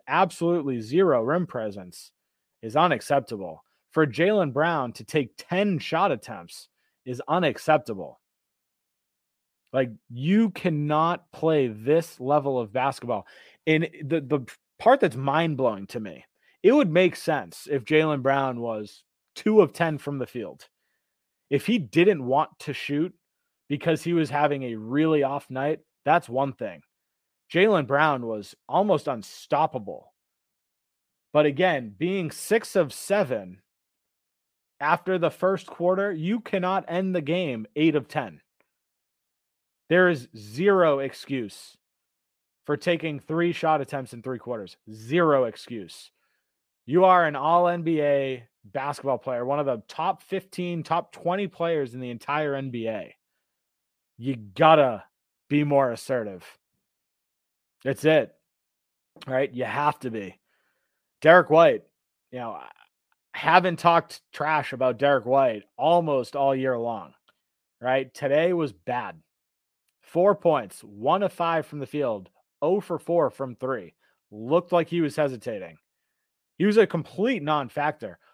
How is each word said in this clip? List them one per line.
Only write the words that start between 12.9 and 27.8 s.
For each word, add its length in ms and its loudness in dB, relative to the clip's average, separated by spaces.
And 220 2
the, 160 -2
the 220 -2
part 200 6
that's 160 2
mind-blowing 720 -2
to 140 -10
me, 240 -14
it 120 6
would 180 4
make 240 2
sense 560 -6
if 140 -4
Jaylen 360 2
Brown 380 0
was 440 -8
two 280 4
of 100 4
ten 260 -2
from 200 -8
the 100 -6
field. 400 -12
If 160 0
he 120 2
didn't 480 2
want 240 0
to 140 -10
shoot 400 -4
because 340 -2
he 80 -4
was 180 0
having 340 0
a 120 -8
really 480 0
off 260 -4
night, 300 -4
that's 240 2
one 240 -2
thing. 300 -12
Jaylen 380 4